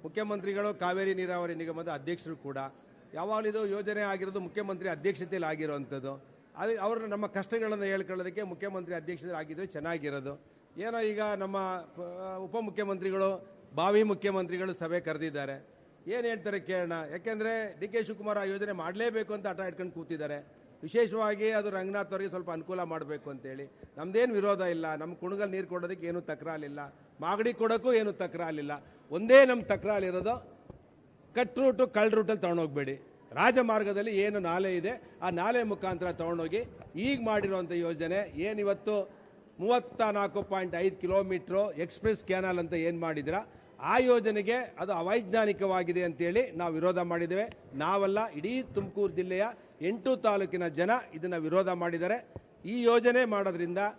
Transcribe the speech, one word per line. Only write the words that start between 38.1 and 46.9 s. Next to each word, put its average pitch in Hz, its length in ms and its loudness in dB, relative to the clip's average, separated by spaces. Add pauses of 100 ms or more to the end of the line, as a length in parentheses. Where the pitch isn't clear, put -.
ಏನಿವತ್ತು 202 720 0 (480)
ಮೂವತ್ತ 240 420 2
ನಾಲ್ಕು 208 420 0
ಪಾಯಿಂಟ್ 185 320 -2
ಐದು 190 200 2
ಕಿಲೋಮೀಟ್ರು 190 760 0
ಎಕ್ಸ್‌ಪ್ರೆಸ್ 175 540 -2
ಕೆನಾಲ್ 185 340 0
ಅಂತ 170 140 -2
ಏನ್ 170 260 0
ಮಾಡಿದ್ರ, 160 360 -2 (440)
ಆ 170 180 2
ಯೋಜನೆಗೆ 226 840 4
ಅದು 190 140 -2
ಅವೈಜ್ಞಾನಿಕವಾಗಿದೆ 185 1120 2
ಅಂತೇಳಿ 175 480 0
ನಾವು 165 220 -2
ವಿರೋಧ 175 260 2